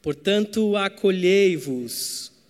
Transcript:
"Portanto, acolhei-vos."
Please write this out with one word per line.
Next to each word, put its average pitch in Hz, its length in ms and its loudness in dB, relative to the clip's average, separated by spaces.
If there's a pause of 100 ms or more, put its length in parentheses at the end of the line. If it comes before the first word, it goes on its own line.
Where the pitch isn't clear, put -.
"Portanto, 208 720 0
acolhei-vos." 185 1500 0 (200)